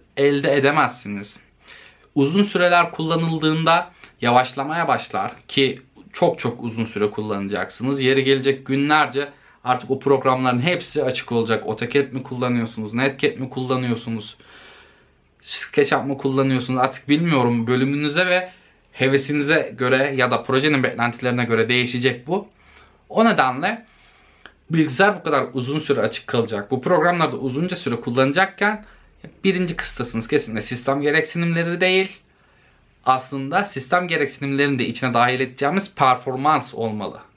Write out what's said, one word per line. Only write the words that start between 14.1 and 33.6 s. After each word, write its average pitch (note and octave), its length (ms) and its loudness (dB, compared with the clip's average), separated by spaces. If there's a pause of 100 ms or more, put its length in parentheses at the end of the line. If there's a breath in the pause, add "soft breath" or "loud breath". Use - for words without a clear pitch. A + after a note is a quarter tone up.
SketchUp - 640 0
mı C#3 140 -4
kullanıyorsunuz C3 640 0
artık C3 280 -4
bilmiyorum C3+ 580 2
bölümünüze C#3+ 600 0
ve F3+ 240 0 (420 loud breath)
hevesinize C#3 880 0
göre C3 380 2
ya B2 140 2
da A#2+ 120 0
projenin C3+ 400 2
beklentilerine A#2+ 640 -2
göre A2+ 240 2
değişecek B2 580 0
bu. F#3+ 220 -4 (600 soft breath)
O A3 160 2
nedenle D#3 640 0 (840 soft breath)
bilgisayar E3 480 4
bu - 40 -14
kadar C#3 300 0
uzun C3 260 -4
süre C3+ 220 0
açık - 260 -4
kalacak, G#2+ 440 -2
bu B2 120 -2
programlarda D#3 540 2
uzunca D3+ 400 -4
süre A#2+ 240 -4
kullanacakken F#3 840 0 (600 loud breath)
birinci F3+ 320 0
kıstasınız - 520 -6
kesinlikle A2+ 340 -2
sistem C3+ 400 -2
gereksinimleri E3+ 760 0
değil. F#3+ 380 2 (880 soft breath)
Aslında C3+ 580 0